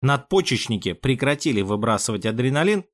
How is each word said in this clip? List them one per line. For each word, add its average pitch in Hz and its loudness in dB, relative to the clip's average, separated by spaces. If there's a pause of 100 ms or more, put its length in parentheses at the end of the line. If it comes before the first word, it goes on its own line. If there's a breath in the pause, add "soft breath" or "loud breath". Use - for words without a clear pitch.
Надпочечники 131 0
прекратили 135 0
выбрасывать 104 0
адреналин 139 0